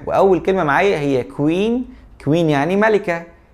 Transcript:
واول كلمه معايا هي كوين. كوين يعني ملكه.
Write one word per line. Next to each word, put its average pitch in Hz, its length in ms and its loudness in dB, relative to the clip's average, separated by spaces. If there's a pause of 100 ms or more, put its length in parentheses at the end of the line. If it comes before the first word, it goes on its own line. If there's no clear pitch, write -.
واول 180 340 2
كلمه 190 240 0
معايا 165 360 0
هي 135 240 0
كوين. 202 640 -2 (400)
كوين 160 240 2
يعني 151 260 0
ملكه. 196 480 0 (300)